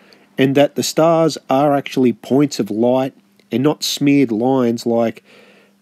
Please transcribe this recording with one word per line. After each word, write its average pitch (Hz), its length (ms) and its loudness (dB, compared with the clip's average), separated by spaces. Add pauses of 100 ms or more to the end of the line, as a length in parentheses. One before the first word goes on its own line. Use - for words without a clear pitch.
(360)
and 135 180 2
that 143 200 2
the 147 80 -4
stars 160 560 0 (100)
are 143 260 0
actually 131 380 0
points 139 460 -2
of 107 120 -6
light 123 440 0 (360)
and 131 120 -2
not 147 200 -2
smeared 143 500 0
lines 120 540 -2
like, 117 360 -2 (600)